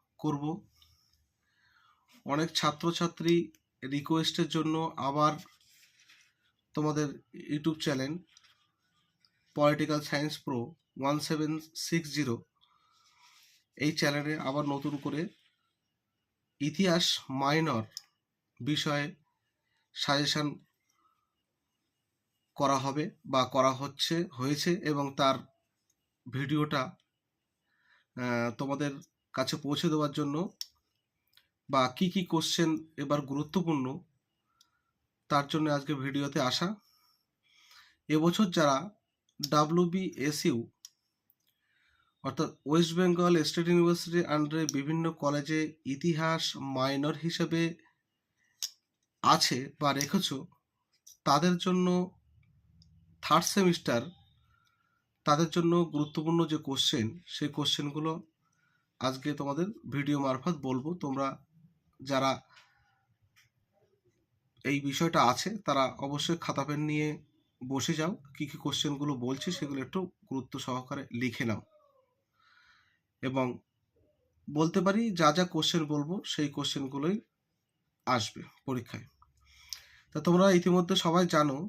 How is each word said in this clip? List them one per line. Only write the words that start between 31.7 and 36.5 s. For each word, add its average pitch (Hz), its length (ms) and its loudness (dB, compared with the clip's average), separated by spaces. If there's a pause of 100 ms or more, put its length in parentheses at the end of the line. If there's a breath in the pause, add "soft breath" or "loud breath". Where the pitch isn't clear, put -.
বা 131 180 4
কি 180 220 -2
কি 185 140 -2
কোশ্চেন 160 600 0 (100)
এবার 143 240 0
গুরুত্বপূর্ণ 143 800 -2 (1300)
তার 143 180 2
জন্য 156 240 0
আজকে 143 240 -2
ভিডিওতে 139 460 -2
আসা। 170 340 0 (1300 soft breath)